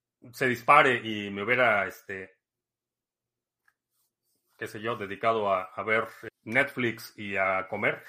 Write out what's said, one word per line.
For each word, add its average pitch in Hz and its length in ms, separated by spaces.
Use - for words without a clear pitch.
se 139 140
dispare 127 560
y 104 280
me 98 120
hubiera, 113 440
este, 95 520
qué 113 100
sé 107 140
yo, 113 160
dedicado 104 560
a, 92 120
a - 180
ver 110 260
Netflix 120 720
y 101 200
a 95 320
comer, 117 400